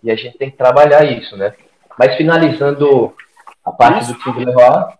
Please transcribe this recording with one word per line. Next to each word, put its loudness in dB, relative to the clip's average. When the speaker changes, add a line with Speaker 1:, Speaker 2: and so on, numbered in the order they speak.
Speaker 1:
e -6
a 0
gente -12
tem -10
que -20
trabalhar 4
isso, -8
né? -6
Mas 0
finalizando 0
a -8
parte 2
Speaker 2:
Isso. -10
Speaker 1:
do -12
time -10
de -8
Leroy. 2